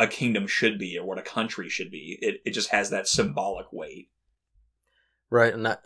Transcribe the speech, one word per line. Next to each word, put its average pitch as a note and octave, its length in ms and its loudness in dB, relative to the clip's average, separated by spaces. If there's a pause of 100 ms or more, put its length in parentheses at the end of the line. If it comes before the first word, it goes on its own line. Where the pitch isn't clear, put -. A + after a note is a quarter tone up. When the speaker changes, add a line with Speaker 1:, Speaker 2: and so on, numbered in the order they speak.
Speaker 1:
a A2+ 60 8
kingdom G#2+ 400 0
should A2 320 2
be F2 180 -6
or F2 80 -6
what F#2+ 140 -4
a - 40 -6
country A2 460 -6
should - 220 -6
be. D#2+ 300 -12
It, A2 240 -2
it A2 60 -2
just G#2 180 -2
has G2+ 220 2
that F#2+ 180 0
symbolic G2 640 0
weight. - 360 -12 (1200)
Speaker 2:
Right, A#2 240 6
and A2 140 -2
I, A2 180 2